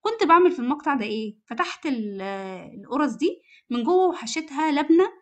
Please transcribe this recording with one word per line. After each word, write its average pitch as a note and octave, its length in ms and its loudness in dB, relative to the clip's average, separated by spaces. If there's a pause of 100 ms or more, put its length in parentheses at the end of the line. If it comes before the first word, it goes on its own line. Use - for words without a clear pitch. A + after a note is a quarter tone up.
كنت A4 220 -2
بعمل F4 280 6
في - 80 -6
المقطع C#4 360 -4
ده A3 100 -4
إيه؟ G#3+ 400 -8
فتحت F4 400 -6
ال-، G#3+ 360 -6 (580)
القرص A#3+ 360 -4
دي - 260 -2 (280)
من A#3+ 140 -2
جوه F4+ 240 4
وحشيتها D#4 640 -4
لبنة D#4+ 400 4 (100)